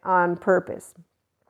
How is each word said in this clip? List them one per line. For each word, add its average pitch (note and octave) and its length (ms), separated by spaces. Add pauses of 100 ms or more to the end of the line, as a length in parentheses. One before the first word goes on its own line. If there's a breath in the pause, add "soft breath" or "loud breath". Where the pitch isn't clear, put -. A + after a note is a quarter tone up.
on F3+ 340
purpose. - 560 (560)